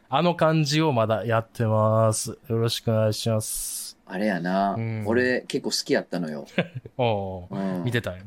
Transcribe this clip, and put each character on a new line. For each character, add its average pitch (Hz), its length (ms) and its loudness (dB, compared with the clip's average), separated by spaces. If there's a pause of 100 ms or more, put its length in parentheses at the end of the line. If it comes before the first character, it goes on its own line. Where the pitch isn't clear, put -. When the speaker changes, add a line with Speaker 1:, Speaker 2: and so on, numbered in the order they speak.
(100)
Speaker 1:
あ 135 120 2
の 175 120 4
感 160 300 4
じ 147 180 2
を 160 100 4
ま 110 140 2
だ 107 180 0
や 113 140 2
っ 113 100 -4
て - 160 -4
ま 110 480 4
す。 - 240 -6 (120)
よ 113 100 0
ろ 117 100 2
し - 120 -4
く - 100 -2
お 110 40 4
願 110 160 4
い 104 40 0
し - 160 -2
ま 110 100 2
す。 - 400 -6 (320)
Speaker 2:
あ 190 60 -6
れ 190 80 0
や 92 140 0
な。 98 360 0
Speaker 1:
う 113 40 -4
ん。 113 260 -4
Speaker 2:
俺、 123 360 0
結 - 200 -4
構 107 80 -4
好 - 60 -4
き - 160 -2
や 107 100 2
っ - 40 -10
た 90 120 -6
の 87 120 -4
よ。 71 140 -10 (260)
Speaker 1:
<laughs> - 280 -14
お 98 500 -2
ー、 95 300 -4
Speaker 2:
う 90 40 -4
ん。 - 20 -4
Speaker 1:
見 117 80 -2
て 120 80 0
た 101 100 -6
ん 90 60 -10
や。 90 100 -18